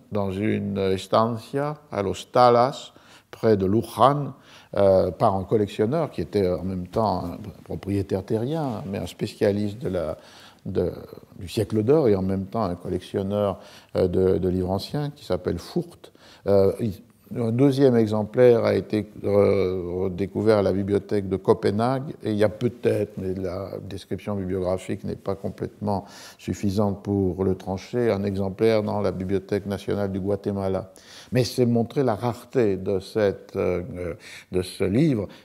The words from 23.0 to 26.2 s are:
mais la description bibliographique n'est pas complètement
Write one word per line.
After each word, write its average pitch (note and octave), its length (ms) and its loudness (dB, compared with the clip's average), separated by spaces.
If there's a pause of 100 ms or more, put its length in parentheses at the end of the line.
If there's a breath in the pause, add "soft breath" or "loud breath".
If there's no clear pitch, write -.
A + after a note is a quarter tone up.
mais F#2 160 -6
la F#2+ 380 -6 (100)
description G2 540 -8
bibliographique F#2 680 -4
n'est F#2 140 -8
pas G2 180 -6
complètement G2 720 -6 (320 loud breath)